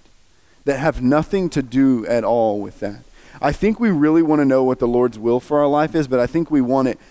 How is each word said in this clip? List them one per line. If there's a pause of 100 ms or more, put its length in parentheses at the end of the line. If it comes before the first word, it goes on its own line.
(640)
that
have
nothing
to
do
at
all
with
that." (380)
I
think
we
really
wanna
know
what
the
Lord's
will
for
our
life
is,
but
I
think
we
want
it (100)